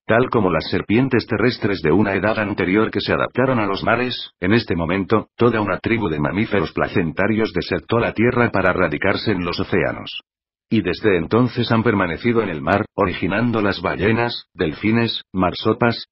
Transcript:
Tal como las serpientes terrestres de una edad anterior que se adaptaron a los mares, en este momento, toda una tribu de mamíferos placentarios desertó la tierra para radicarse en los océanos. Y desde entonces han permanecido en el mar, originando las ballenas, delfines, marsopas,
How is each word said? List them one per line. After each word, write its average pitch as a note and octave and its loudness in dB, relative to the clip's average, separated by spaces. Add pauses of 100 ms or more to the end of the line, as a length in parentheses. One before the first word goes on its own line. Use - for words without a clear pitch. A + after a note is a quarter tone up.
Tal A2 2
como G2 2
las D#2 -2
serpientes A#2 0
terrestres G#2 -2
de D#2 4
una G2+ 2
edad G#2+ 0
anterior G2+ 0
que G#2 -4
se - -2
adaptaron A#2+ 0
a G#2 -2
los G2 -4
mares, A#2+ -2
en F#2+ 2
este A2 2
momento, F#2 0
toda A#2 2
una G2 -2
tribu G#2 -2
de D#2 -4
mamíferos E2+ 0
placentarios F2+ 0
desertó F2 -2
la G2+ -2
tierra A#2+ 2
para F#2 2
radicarse F#2 0
en F2+ -2
los F2 -4
océanos. B1+ -2 (480)
Y A2 2
desde F2+ 2
entonces A#2 0
han A2+ 2
permanecido G#2+ 0
en G2 -2
el D2+ -6
mar, G2 2
originando G2+ 0
las F#2+ 0
ballenas, A2 -2
delfines, G#2+ -2 (120)
marsopas, G#2+ 0